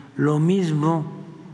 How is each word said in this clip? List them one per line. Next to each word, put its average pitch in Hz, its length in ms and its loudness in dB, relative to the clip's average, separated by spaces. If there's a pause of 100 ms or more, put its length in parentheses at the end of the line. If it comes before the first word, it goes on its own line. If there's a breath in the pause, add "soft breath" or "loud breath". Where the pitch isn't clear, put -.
(160 loud breath)
Lo 147 220 2
mismo 160 720 2 (420)